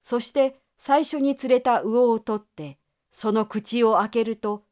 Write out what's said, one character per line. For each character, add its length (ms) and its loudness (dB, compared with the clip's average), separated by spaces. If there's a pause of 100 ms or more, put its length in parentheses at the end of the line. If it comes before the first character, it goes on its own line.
そ 200 -4
し 100 -6
て 320 0 (140)
最 260 2
初 160 -4
に 160 2
釣 180 0
れ 80 4
た 220 0
魚 300 2
を 80 0
取 200 -4
っ 60 -20
て、 320 -16 (320)
そ 220 -4
の 140 2
口 360 -4
を 140 2
開 140 0
け 140 0
る 120 -6
と 360 -6